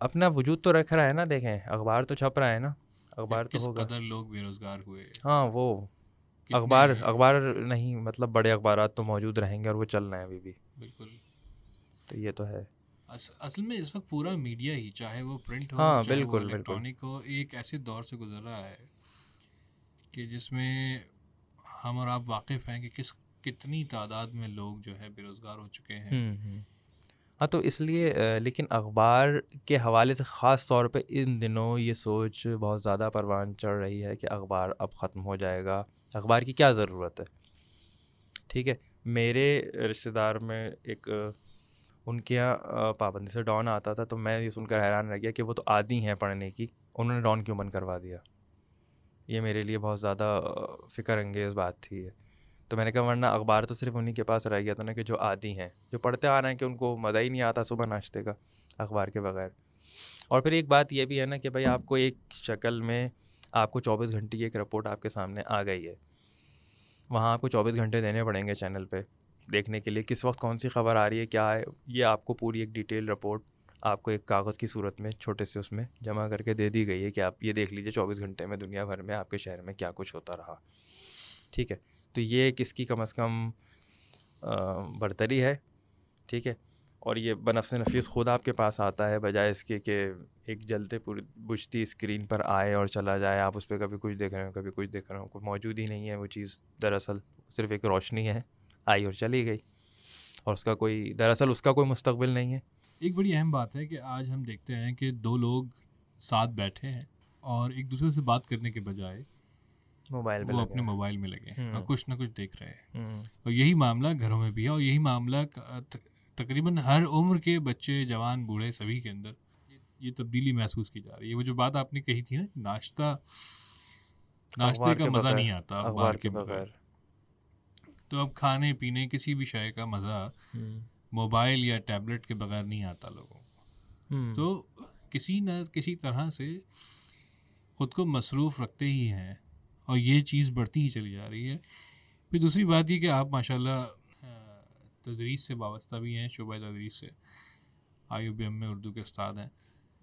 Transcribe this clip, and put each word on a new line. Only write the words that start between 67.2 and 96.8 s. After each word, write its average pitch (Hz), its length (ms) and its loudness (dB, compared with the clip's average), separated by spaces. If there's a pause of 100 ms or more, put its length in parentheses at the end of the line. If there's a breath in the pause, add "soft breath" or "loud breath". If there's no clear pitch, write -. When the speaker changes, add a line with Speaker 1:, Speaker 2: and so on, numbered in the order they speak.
Speaker 1:
आपको 120 140 0
चौबीस 117 280 2
घंटे 113 260 2
देने 110 220 0
पड़ेंगे 101 320 0
चैनल 95 300 -6
पे 98 200 -6 (440)
देखने 104 300 0
के 107 120 -4
लिए 107 120 -2
किस 120 220 -2
वक्त 127 140 0
कौन 117 180 -2
सी 127 120 -4
खबर 113 280 4
आ 104 100 6
रही 110 120 0
है, 113 60 -2
क्या 107 260 4
है। 110 140 0 (240)
ये 123 120 0
आपको 110 320 4
पूरी 113 280 -2
एक 110 100 -6
डिटेल 110 380 -4
रिपोर्ट 104 340 -2 (400)
आपको 107 280 0
एक 104 140 -2
कागज़ 101 320 0
की 117 100 -4
सूरत 101 320 -4
में 107 120 -6
छोटे 104 340 -4
से - 140 -8
उसमें 107 280 -6 (160)
जमा 107 260 -4
करके 107 240 -2
दे 104 160 2
दी 110 160 2
गई 95 160 0
है 101 100 -2
कि 98 100 -2
आप 92 220 0
ये 107 100 0
देख 101 180 -2
लीजिए 101 200 -6
चौबीस 101 280 -2
घंटे 95 260 -6
में 101 140 -6
दुनिया 98 260 -6
भर 98 160 -6
में 104 140 -6
आपके 101 220 -6
शहर 90 240 -10
में 95 140 -12
क्या 87 160 -4
कुछ 92 240 -12
होता 85 180 -10
रहा। 82 280 -14 (920 loud breath)
ठीक 120 180 -4
है, - 240 -12 (200)
तो 120 60 0
ये 123 260 4
एक 127 140 0
इसकी 123 240 -4
कम 113 160 -2
अज़ 110 120 -4
कम, 113 400 -2 (920 soft breath)
अ, 117 100 -4 (440)
बरतरी 110 420 0
है। 139 220 0 (680)
ठीक 120 180 -4
है, 117 100 -4 (460 soft breath)
और 113 140 -2
ये 113 180 -2
बनफ्स 113 380 0
नफीस 120 340 0
खुद 120 220 0
आपके 123 220 2
पास 107 300 0
आता 104 260 2
है, 107 120 2
बजाय 104 320 2
इसके 104 280 -6
कि 107 120 -2 (600)
एक 110 140 -10
जलते 107 340 -4
पुर-, 104 260 -8 (120)
बुझती 110 480 -4
स्क्रीन 104 400 -6
पर 104 160 0
आए 101 320 2
और 101 160 2
चला 98 280 0
जाए। 98 220 2
आप 98 180 0
उस 101 80 -8
पर 104 120 -4
कभी 101 200 -4
कुछ 104 180 -4
देख 98 180 -4
रहे 95 120 -4
हो, 95 60 -10
कभी 98 200 -8
कुछ 98 180 -6
देख 98 220 -10
रहे 98 100 -8
हो, 98 60 -12
कोई 98 160 -16
मौजूद 104 360 -4
ही 110 80 -4
नहीं 107 200 -6
है 104 100 -6
वो 101 100 -8
चीज़। 101 300 -10 (240)